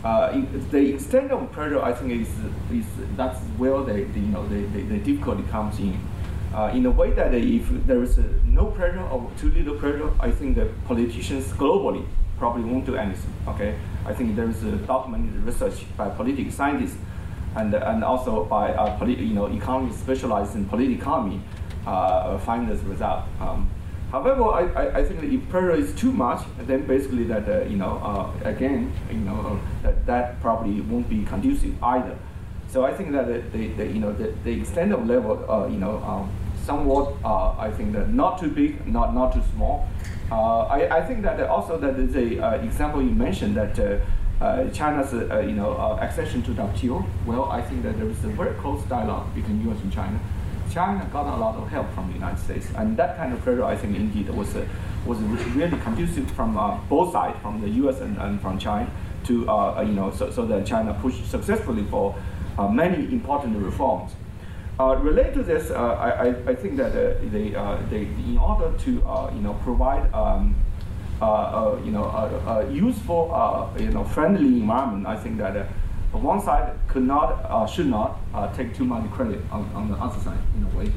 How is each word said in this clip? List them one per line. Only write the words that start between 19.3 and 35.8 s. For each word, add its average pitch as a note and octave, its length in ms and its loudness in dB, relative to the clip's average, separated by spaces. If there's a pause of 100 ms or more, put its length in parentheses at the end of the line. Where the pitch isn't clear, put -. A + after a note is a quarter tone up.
know, G2+ 140 0
economists A#2+ 540 -2
specialized A#2 540 -2
in G2+ 100 -2
political A2+ 360 0
economy, A2+ 400 -2 (460)
uh, F#2+ 520 0
find A#2 300 -2
this G2+ 120 0
result. G2 400 -2 (180)
Um, G2 280 0 (440)
however, C#3 320 2
I, F3 180 4 (140)
I, - 240 0
I F3 40 6
think - 180 0
that C#3 100 -2
if B2+ 180 0
pressure F3+ 220 2
is D3+ 240 2
too - 160 2
much, D#3+ 340 0 (220)
then C3+ 180 0
basically C3 380 2
that, A2 240 0
uh, G#2 180 2
you G#2 120 -2
know, G2 260 -2
uh, G2+ 260 -2 (180)
again, B2+ 440 0 (180)
you A2 100 -2
know, G#2 200 -2
uh, G2+ 180 -4 (240)
that, - 240 4
that B2 360 0
probably G#2+ 400 0
won't A#2+ 280 -2
be G#3+ 140 0
conducive - 600 0
either. A#2+ 320 0 (520)
So B2+ 160 0
I C#3+ 100 2
think F3+ 200 -4
that B2+ 140 0
the, A#2+ 120 -2 (180)
the, A2 120 -2
the, G#2 180 -4
you G#2 120 -2
know, G#2 120 0
the, G#2+ 220 -4 (100)
the A#2+ 80 -2
extent E3+ 400 0
of A3+ 160 0
level, A3+ 420 2
uh, G#3+ 180 2
you G#3+ 100 -2
know, G3+ 260 -2